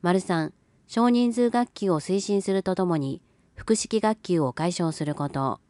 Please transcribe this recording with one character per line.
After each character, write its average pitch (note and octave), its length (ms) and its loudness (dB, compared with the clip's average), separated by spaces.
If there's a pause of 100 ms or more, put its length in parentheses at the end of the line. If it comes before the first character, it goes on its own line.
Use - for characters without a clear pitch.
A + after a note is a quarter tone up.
丸 F#3 180 2
三、 E3 340 -2 (320)
少 A#3+ 240 2
人 A#3+ 220 2
数 A#3+ 180 2
学 A#3+ 220 0
級 G3 180 -2
を D#3 100 2
推 F#3+ 200 0
進 G3+ 220 0
す G3 100 -2
る F#3+ 100 0
と F#3 120 -2
と F#3 120 0
も E3+ 100 0
に、 C#3 260 -4 (320)
複 - 220 0
式 - 240 -2
学 A3 200 0
級 F3 200 0
を C3 140 0
解 E3+ 180 -2
消 E3 200 -2
す D3+ 120 -6
る D3 100 -2
こ C#3+ 140 -4
と。 C3+ 420 -4